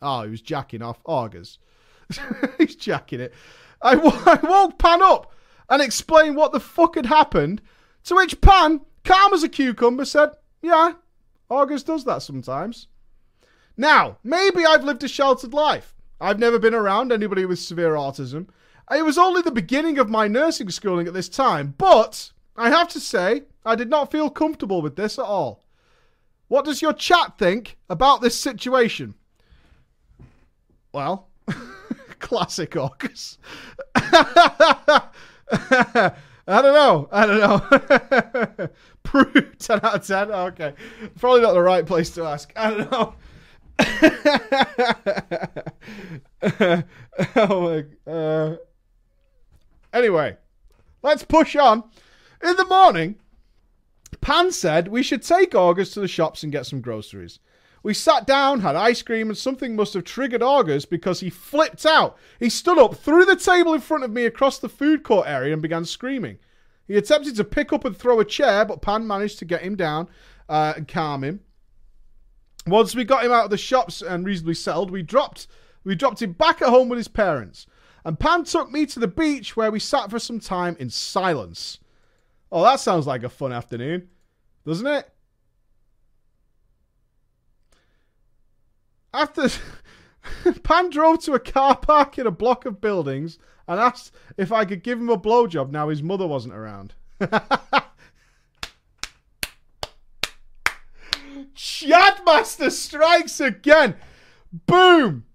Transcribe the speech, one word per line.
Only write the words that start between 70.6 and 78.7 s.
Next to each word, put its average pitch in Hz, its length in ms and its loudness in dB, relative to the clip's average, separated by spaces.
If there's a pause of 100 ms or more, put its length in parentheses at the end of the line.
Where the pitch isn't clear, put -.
and 156 120 -14
calm 147 360 -6
him. 175 160 -10 (1300)
Once 202 280 2
we 247 100 -4
got 247 200 0
him 247 80 0
out 233 120 4
of 202 60 -8
the 202 80 -2
shops 247 420 -2
and 180 240 -8
reasonably 165 300 -6
settled, 180 360 -6
we 185 120 -10
dropped, - 440 -4 (380)
we 190 100 -4
dropped 247 280 -2
him 190 100 -6
back 320 300 0
at 269 60 2
home 247 200 6
with 247 80 -4
his 233 120 -8
parents. 151 580 -4 (380)
And 165 140 -8
Pan 330 260 0
took 269 260 -4